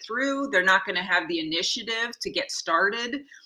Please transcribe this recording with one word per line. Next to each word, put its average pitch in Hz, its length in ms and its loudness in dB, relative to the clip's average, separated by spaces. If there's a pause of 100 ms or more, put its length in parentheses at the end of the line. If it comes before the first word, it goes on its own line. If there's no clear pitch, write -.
through. 277 440 -2
They're 185 160 4
not 190 220 6
gonna 180 160 0
have 180 260 2
the 170 120 0
initiative 220 800 -2
to 175 100 -6
get 165 200 -4
started. 220 680 0 (240)